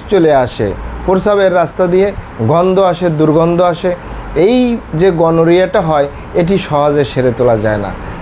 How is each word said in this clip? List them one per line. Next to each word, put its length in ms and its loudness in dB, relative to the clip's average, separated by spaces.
চলে 260 4
আসে, 380 0
প্রস্রাবের 480 2
রাস্তা 320 0
দিয়ে 260 2
গন্ধ 320 2
আসে, 300 0
দুর্গন্ধ 520 2
আসে। 320 -2
এই 400 2
যে 160 2
গনোরিয়াটা 680 2
হয়, 280 0
এটি 240 0
সহজে 460 0
সেরে 340 0
তোলা 180 2
যায় 200 0
না। 140 -4